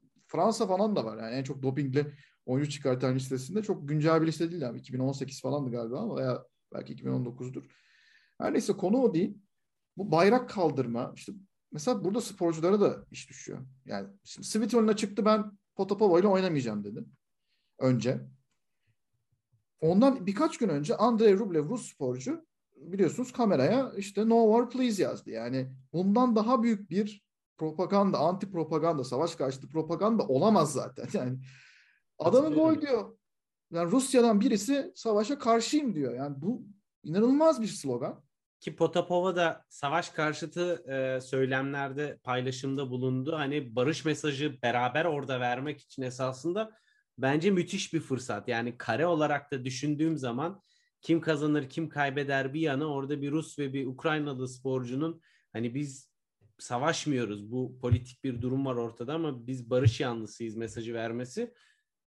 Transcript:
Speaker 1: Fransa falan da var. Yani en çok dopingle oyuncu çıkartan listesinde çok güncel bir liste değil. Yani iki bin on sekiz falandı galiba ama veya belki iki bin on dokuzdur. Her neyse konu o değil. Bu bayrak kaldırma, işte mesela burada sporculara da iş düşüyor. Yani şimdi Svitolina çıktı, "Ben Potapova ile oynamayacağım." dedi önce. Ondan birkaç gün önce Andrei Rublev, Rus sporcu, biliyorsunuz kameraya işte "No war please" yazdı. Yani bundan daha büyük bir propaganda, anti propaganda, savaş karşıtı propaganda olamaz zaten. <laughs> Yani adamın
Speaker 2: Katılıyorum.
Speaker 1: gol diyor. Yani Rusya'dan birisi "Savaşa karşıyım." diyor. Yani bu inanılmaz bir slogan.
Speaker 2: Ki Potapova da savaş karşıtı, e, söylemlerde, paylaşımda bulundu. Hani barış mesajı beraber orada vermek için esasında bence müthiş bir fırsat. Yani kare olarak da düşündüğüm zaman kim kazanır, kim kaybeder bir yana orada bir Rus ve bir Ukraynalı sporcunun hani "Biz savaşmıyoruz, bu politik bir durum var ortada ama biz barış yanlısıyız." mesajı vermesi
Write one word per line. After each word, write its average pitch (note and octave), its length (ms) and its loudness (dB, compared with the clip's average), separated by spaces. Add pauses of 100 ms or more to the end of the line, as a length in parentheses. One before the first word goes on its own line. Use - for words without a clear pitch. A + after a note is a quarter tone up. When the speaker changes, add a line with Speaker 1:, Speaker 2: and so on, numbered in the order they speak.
(280)
Speaker 1:
Fransa G#3+ 400 0
falan G3 280 2
da B2+ 100 0
var. A2 120 -8
Yani A2+ 180 -6
en C3+ 80 -4
çok C3 200 -8
dopingle C#3 500 0 (320)
oyuncu C#3+ 260 0
çıkartan C3 440 0
listesinde C3 480 -4
çok E3 260 -4
güncel D#3 320 4
bir D#3+ 60 2
liste E3 240 -2
değil. F3 100 -6
Yani B2 180 -6
iki C3 140 -16
bin B2+ 60 -4
on C3 120 0
sekiz C3+ 300 -8
falandı C3+ 300 -2
galiba A#2+ 280 -4
ama G3 180 -6
veya C3 260 -2 (300)
belki - 200 -10
iki C3+ 120 -12
bin C3 60 -2
on B2+ 140 -2
dokuzdur. A#2+ 380 -10 (760)
Her - 160 -4
neyse G#3+ 200 0
konu F#3+ 240 0
o B3 160 4
değil. F3 240 0 (600)
Bu F#3 140 2
bayrak G3+ 380 6
kaldırma, C3 640 0
işte - 180 -12 (380)
mesela F#3+ 320 -2
burada G3+ 180 0
sporculara E3+ 600 2
da C#3+ 300 2
iş - 180 -16
düşüyor. - 300 -12 (260)
Yani G2 220 -8 (160)
şimdi - 240 -16
Svitolina A3 480 2
çıktı, G#3 300 -2
"Ben G#3+ 340 0 (160)
Potapova G3 440 4
ile G3+ 80 6
oynamayacağım." D3 560 0
dedi G#2 200 -10 (760)
önce. B2+ 420 2 (1600)
Ondan F#3 460 4
birkaç D4+ 300 0
gün A3+ 120 2
önce D3 260 -2
Andrei G#3+ 420 6
Rublev, E3+ 320 0
Rus - 240 -8
sporcu, C3+ 520 -4 (300)
biliyorsunuz E3+ 560 0
kameraya G#3 640 2
işte G3+ 320 -2
"No A3+ 240 6
war B3 160 4
please" A#3+ 340 0
yazdı. A2+ 260 -4
Yani B2 420 -4 (220)
bundan G#3 420 4
daha A3+ 280 2
büyük A3+ 260 0
bir G#3 340 -2 (340)
propaganda, E3+ 640 2
anti F#3 320 0
propaganda, D#3+ 520 0
savaş C#3 320 -2
karşıtı C3 340 -4
propaganda E3+ 580 0
olamaz D3+ 460 4
zaten. A2 360 -6
<laughs> - 40 -12
Yani C3 260 -4 (800)
adamın A#3+ 300 4
Speaker 2:
Katılıyorum. D#4 260 6
Speaker 1:
gol - 60 -2
diyor. B3 360 -2 (540)
Yani E3+ 200 0
Rusya'dan A#3 500 4
birisi C4+ 540 0
"Savaşa A3 440 0
karşıyım." A#3 560 2
diyor. C3 180 -2
Yani C3+ 280 -8
bu G3 260 -4 (360)
inanılmaz B3+ 580 4
bir G#3+ 60 -2
slogan. C#3 560 -6 (360)
Speaker 2:
Ki D#3+ 160 -10
Potapova F3 600 2
da E3+ 340 0
savaş D3+ 400 -2
karşıtı, D#3+ 800 -4
e, C3 300 -2
söylemlerde, C3+ 1040 -2
paylaşımda C3 640 -4
bulundu. C3 440 -2
Hani C#3 420 -4
barış C3 300 0
mesajı D3 560 -2
beraber B2 440 2
orada C#3 340 -2
vermek B2+ 420 -4
için - 200 -14
esasında C3 720 -4 (460)
bence D3 340 2
müthiş F#3+ 420 -2
bir D#3+ 60 0
fırsat. A#2 480 -6
Yani A#2+ 300 -4
kare A#2+ 280 0
olarak D3+ 460 0
da B2+ 140 -6
düşündüğüm D3 520 -2
zaman C3 440 -6 (400)
kim D#3+ 200 2
kazanır, D3 480 0
kim D#3+ 200 -6
kaybeder C#3 640 -2
bir D#3 60 -4
yana D3 260 0
orada C#3 360 -4
bir C#3+ 100 -4
Rus D#3 280 -4
ve C#3 140 -4
bir C3+ 140 -4
Ukraynalı C#3 600 -4
sporcunun C3 760 -4 (320)
hani A#2 220 -4
"Biz C#3 340 -10 (500)
savaşmıyoruz, A#2+ 920 -2
bu B2+ 280 -6
politik - 440 -2
bir A#2 180 -4
durum C3 240 -2
var B2+ 100 -2
ortada A#2 380 -6
ama C#3+ 340 -4
biz B2 220 -8
barış B2+ 300 4
yanlısıyız." A2+ 560 -6
mesajı A2+ 380 -8
vermesi A#2+ 600 -6 (540)